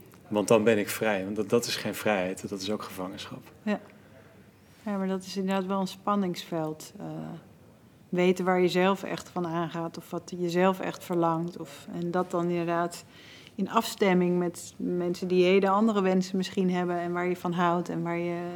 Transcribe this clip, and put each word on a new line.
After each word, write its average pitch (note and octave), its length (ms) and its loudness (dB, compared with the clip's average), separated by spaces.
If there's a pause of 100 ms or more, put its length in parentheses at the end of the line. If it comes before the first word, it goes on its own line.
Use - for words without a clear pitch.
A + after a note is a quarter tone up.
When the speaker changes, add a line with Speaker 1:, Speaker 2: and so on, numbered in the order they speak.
(280)
Speaker 1:
Want G#2 200 0
dan A2+ 160 6
ben A2 140 4
ik G2+ 100 -2
vrij, G#2 360 -2
want G2+ 120 -6
dat, G#2 120 -4
dat A#2 180 2
is - 100 -4
geen G#2 180 -4
vrijheid, F#2+ 540 0
dat G2+ 120 -8
is G2 100 -4
ook G#2 120 -4
gevangenschap. - 680 -10 (100)
Speaker 2:
Ja. G#3 180 -2 (1040)
Ja, G3+ 120 -4
maar F#3+ 120 -2
dat F#3+ 160 -4
is - 120 -12
inderdaad F#3+ 300 0
wel G3 140 0
een F#3+ 80 0
spanningsveld. E3+ 1080 -4
Eh, E3 80 -12 (1000)
weten F3+ 360 4
waar F#3 160 4
je F3+ 80 6
zelf F#3 340 4
echt - 260 -8
van F3+ 180 -4
aangaat E3 520 -4
of - 120 -16
wat E3+ 280 -8
je F3 120 -2
zelf F#3 300 4
echt F3 240 -6
verlangt. E3 540 0
Of, - 280 -16 (140)
en F3 100 -4
dat F3+ 200 -2
dan F3 180 0
inderdaad E3+ 560 -2 (500)
in G3 160 -4
afstemming F3+ 680 2
met - 380 -4
mensen F3+ 520 -4
die F3+ 160 6
hele F#3+ 240 6
andere G#3 340 4
wensen F#3 340 2
misschien F#3 340 0
hebben F3+ 300 0
en F3 120 -4
waar F3 160 -2
je F3+ 80 -2
van F3 160 -4
houdt F3 360 2
en E3 140 -4
waar E3+ 160 -2
je F3 220 -4 (160)